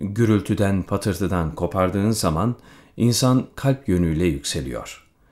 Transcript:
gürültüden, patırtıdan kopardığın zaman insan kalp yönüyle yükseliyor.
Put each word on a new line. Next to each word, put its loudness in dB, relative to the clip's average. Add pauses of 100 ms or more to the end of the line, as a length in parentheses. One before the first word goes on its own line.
gürültüden, 0
patırtıdan -2
kopardığın 0
zaman 0 (400)
insan 2
kalp -2
yönüyle 2
yükseliyor. -4 (260)